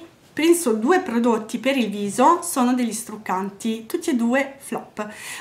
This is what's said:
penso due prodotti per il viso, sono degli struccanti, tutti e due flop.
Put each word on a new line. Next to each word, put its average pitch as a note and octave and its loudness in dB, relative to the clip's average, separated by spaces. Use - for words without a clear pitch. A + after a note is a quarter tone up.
penso D#4 4
due B3 4
prodotti A#3 0
per C4 0
il A#3 2
viso, G#3 2
sono B3+ 0
degli A#3 -2
struccanti, G#3+ -6
tutti F4 -4
e C4+ 2
due B3+ 0
flop. - -10